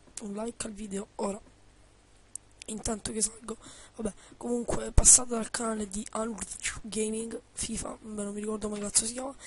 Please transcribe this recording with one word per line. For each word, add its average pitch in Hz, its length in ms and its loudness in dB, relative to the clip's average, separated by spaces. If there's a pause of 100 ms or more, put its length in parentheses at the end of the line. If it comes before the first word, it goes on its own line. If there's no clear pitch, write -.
(240)
un 202 100 -6
like 226 320 -6
al 226 80 -10
video 196 440 -6
ora. 202 220 -4 (1300)
Intanto 226 460 -6
che 220 100 -2
salgo. 220 360 -4 (380)
Vabbè, 214 160 -4 (260)
comunque 233 540 0
passate - 380 10
dal 226 220 0
canale 220 360 0
di 202 260 -4
Unreal - 680 -4
Gaming, 220 580 -2 (140)
fifa, - 480 -6
beh, 214 220 -6
non 202 100 -4
mi 208 60 -6
ricordo 214 300 -2
come 208 120 -4
cazzo 202 240 2
si 233 80 -4
chiama. 262 220 -6 (100)